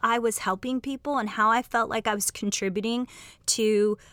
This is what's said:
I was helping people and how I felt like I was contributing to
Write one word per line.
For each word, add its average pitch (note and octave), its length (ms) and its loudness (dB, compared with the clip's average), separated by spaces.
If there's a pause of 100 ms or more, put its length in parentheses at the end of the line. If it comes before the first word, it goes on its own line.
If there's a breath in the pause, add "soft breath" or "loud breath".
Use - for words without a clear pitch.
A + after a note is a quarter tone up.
I A#3 160 2
was A3+ 180 0
helping B3 420 -2
people C#4 380 -4
and G#3+ 120 -2
how G#3+ 200 4
I A#3+ 120 4
felt A#3 280 -2
like A3 160 -2
I A3 80 2
was G#3 160 -2
contributing G#3 800 -2 (380 loud breath)
to G#3+ 520 2 (140 soft breath)